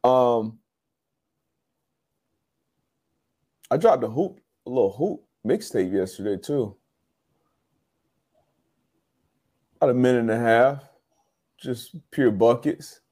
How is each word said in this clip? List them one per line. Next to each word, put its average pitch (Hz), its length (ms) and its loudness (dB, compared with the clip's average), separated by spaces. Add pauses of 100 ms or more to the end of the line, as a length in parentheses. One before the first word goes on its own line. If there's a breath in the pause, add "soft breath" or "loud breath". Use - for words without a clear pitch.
Um, 120 560 2 (3000)
I 123 60 0
dropped 151 260 2
a 110 60 -6
hoop, 147 320 -6 (260)
a 123 40 -14
little 123 220 0
hoop 165 300 -6 (240)
mixtape 110 460 -2
yesterday 98 500 -4
too. 120 320 -6 (3000)
About 147 140 2
a 120 40 0
minute 127 260 2
and 113 100 -2
a 110 80 -2
half, 120 440 2 (760)
just - 380 -12 (160)
pure 123 220 2
buckets. 117 680 -2 (120)